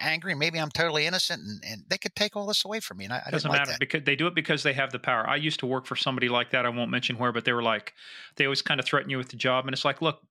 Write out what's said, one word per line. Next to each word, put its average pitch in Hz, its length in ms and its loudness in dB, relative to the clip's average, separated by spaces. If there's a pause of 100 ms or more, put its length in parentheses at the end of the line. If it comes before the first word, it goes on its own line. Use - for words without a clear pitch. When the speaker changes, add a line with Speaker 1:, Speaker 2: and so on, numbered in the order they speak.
Speaker 1:
angry, 165 320 -2
and 143 80 -2
maybe 165 180 2
I'm 151 120 -2
totally 156 360 2
innocent, 175 360 -2
and, 104 220 -10
and 104 240 -12
they 190 80 0
could - 200 -8
take 208 180 0
all 208 120 -4
this 208 180 0
away 214 160 2
from - 160 -10
me. 98 80 -10
And 101 100 -6
I, - 100 -2
I 147 60 -8
Speaker 2:
Doesn't 156 180 0
Speaker 1:
didn't - 20 0
like 139 100 4
Speaker 2:
matter 135 120 0
Speaker 1:
that. - 80 -6
Speaker 2:
because 151 240 0
they 143 120 4
do 156 100 2
it 175 80 0
because 156 300 0
they 143 80 4
have 135 180 0
the 123 80 -8
power. 120 300 2
I 139 80 2
used 151 240 -2
to 135 60 -2
work 127 200 -2
for 131 80 -6
somebody 127 340 0
like 120 220 2
that. 127 160 2
I 120 40 2
won't 120 200 -2
mention 123 280 -2
where, 123 140 2
but 117 120 -2
they 127 80 4
were 120 100 2
like, 110 320 0 (420)
they 143 100 4
always 139 160 2
kinda 143 200 0
threaten - 280 2
you 135 80 -2
with 123 100 -4
the - 80 -14
job. 127 300 2
And 135 60 -4
it's - 120 -4
like, 139 180 0
"Look, 156 180 0 (100)